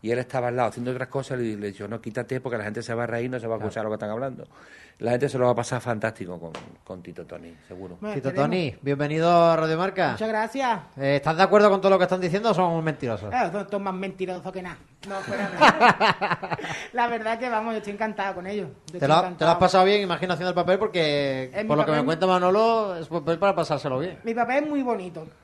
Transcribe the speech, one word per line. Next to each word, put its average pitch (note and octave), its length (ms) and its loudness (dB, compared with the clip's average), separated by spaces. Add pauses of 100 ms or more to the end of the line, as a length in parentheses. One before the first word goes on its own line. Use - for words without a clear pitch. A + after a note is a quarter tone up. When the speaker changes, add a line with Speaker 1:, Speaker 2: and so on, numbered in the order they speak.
Speaker 1:
y A2 60 -2
él A#2+ 80 2
estaba B2+ 300 -2
al A#2+ 80 -2
lado A#2+ 140 2
haciendo A#2+ 200 -6
otras B2+ 160 -6
cosas C3+ 340 -6
y A2+ 140 -2
le G2+ 160 -6
dijo, G2+ 160 -12
"No, A2+ 140 -8
quítate A#2+ 400 -6
porque A#2+ 180 -4
la G2+ 60 -4
gente G#2+ 180 -6
se A#2+ 100 -8
va A#2 120 -2
a - 20 -4
reír, A#2 240 -4
no B2+ 80 -6
se A2+ 80 -8
va A2+ 80 -2
a G#2+ 40 -4
Speaker 2:
Claro. G#2 100 -4
Speaker 1:
escuchar G#2+ 160 -4
lo G#2+ 60 -4
que G#2+ 40 -2
están G#2+ 160 -6
hablando. B2+ 380 -8 (500)
La A2+ 140 0
gente C3 160 2
se C3+ 100 -2
lo B2 80 4
va B2 60 6
a - 20 4
pasar A#2+ 260 -2
fantástico G#2 600 -4
con, E2 100 -12 (320)
con F#2 220 -14
Tito F2 200 -14
Toni, E2+ 300 -16 (140)
seguro". F2+ 320 -14
Speaker 3:
Bueno, G#3+ 160 -6
Speaker 2:
Tito C3+ 140 -2
Speaker 3:
esperemos. C#3+ 200 2
Speaker 2:
Toni, E3+ 320 -2
bienvenido D3 480 0
a E3+ 260 6
Radio D#3+ 220 0
Marca. F#3 320 0
Speaker 3:
Muchas G#3+ 180 -4
gracias. A3+ 520 -2 (160)
Speaker 2:
Eh, C#3 200 2
¿estás D#3 200 0
de F#3 80 6
acuerdo G#3 260 8
con G3 100 2
todo F#3+ 100 4
lo F#3+ 80 6
que F3+ 60 6
están F#3 160 0
diciendo G3 300 0
o G3 40 4
son E3+ 280 2
mentirosos? A#2 460 -4
Speaker 3:
Claro, G3+ 240 -2
son, G3+ 180 -6
son G3+ 140 -4
más F#3 100 -4
mentirosos F#3 580 -8
que F#3 100 -10
nada. F3 140 -12 (320)
No, G3 120 -8
fuera - 280 -6
de- F3+ 80 -8
Speaker 2:
<laughs> G#3 1400 2
Speaker 3:
La A#3+ 120 0
verdad A3+ 320 -4
que, B3 100 -6
vamos, A3+ 260 -2
yo G#3+ 40 -4
estoy G3+ 140 -8
encantada G3+ 420 -6
con F3+ 140 -10
ellos. G3+ 200 -6 (180)
Yo F3 120 -12
Speaker 2:
¿Te - 0 -
Speaker 3:
estoy - 40 -4
Speaker 2:
lo, C#3 40 0
te - 20 2
lo D3+ 60 8
has F3+ 120 6
Speaker 3:
encantada. E3+ 340 2
Speaker 2:
pasado F#3 240 6
bien, G#3 180 6
imagino, F3+ 300 -2
haciendo F3 180 -2
el F3 60 -4
papel? F3+ 240 2
Porque, C#3+ 640 0 (100)
Speaker 3:
Es G#3 80 -4
mi A3 60 -4
Speaker 2:
por D3 80 2
lo D#3 80 4
que D#3 80 2
me D3+ 60 2
Speaker 3:
papel. C3 80 0
Speaker 2:
cuenta E3 200 2
Manolo, F#3+ 680 4
es D#3+ 120 -10
un E3+ 120 -4
papel E3 180 0
para G3 160 4
pasárselo C#3+ 460 -2
bien. E3+ 240 -6
Speaker 3:
Mi A3+ 100 -4
papel B3+ 300 0
es D4+ 40 -4
muy C#4+ 140 -2
bonito. F3+ 460 -6 (160)